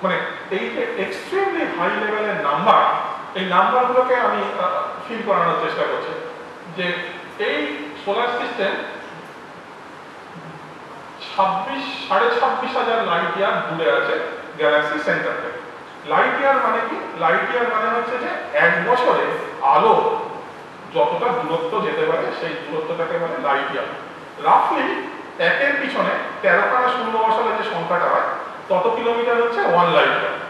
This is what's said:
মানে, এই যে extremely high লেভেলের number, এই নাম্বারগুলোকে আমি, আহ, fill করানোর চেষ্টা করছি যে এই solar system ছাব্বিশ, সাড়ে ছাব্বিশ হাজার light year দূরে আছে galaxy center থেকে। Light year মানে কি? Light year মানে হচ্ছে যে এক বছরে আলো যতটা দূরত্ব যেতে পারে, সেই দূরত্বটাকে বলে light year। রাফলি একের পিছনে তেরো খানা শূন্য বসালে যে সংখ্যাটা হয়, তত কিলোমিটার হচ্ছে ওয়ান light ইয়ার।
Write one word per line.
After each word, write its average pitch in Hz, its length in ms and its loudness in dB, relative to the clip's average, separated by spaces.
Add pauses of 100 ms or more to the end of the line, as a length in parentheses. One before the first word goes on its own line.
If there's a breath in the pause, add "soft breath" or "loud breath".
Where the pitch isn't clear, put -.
মানে, 170 160 2 (320)
এই 196 80 0
যে - 380 -2
extremely 349 640 0
high 202 440 0
লেভেলের 208 380 0
number, - 400 4 (520)
এই 190 100 -2
নাম্বারগুলোকে 247 680 4
আমি, 214 260 0 (180)
আহ, 180 220 0 (260)
fill 226 180 -6
করানোর - 380 2
চেষ্টা - 200 -2
করছি - 300 -4 (640)
যে 175 160 -2 (500)
এই 285 460 -2 (160)
solar 226 220 0
system - 480 -2 (2500)
ছাব্বিশ, - 760 -2
সাড়ে 233 300 4
ছাব্বিশ 254 380 0
হাজার 226 300 2
light 175 300 0
year 170 320 0
দূরে 160 220 2
আছে - 460 0 (200)
galaxy - 420 2
center - 320 0 (120)
থেকে। - 240 -8 (420)
Light 262 320 2
year 269 140 4
মানে 233 240 2 (100)
কি? - 60 -4 (240)
Light - 360 2
year 240 200 2
মানে 220 220 0
হচ্ছে 240 200 -2
যে - 400 -4
এক 202 320 4
বছরে 247 340 4 (380)
আলো - 560 6 (760)
যতটা - 380 2
দূরত্ব - 500 0
যেতে 156 240 0
পারে, - 340 0
সেই 165 100 -4
দূরত্বটাকে 160 680 -4
বলে - 260 -4
light - 300 0
year। - 120 -4 (580)
রাফলি - 680 2 (340)
একের 285 380 2
পিছনে - 280 0 (320)
তেরো 185 200 6
খানা 254 260 2
শূন্য 226 300 0
বসালে 220 460 2
যে - 60 -2
সংখ্যাটা 170 360 0
হয়, - 220 2 (420)
তত 190 260 4
কিলোমিটার 233 480 2
হচ্ছে 233 180 0
ওয়ান - 300 6
light - 160 6
ইয়ার। - 300 0 (120)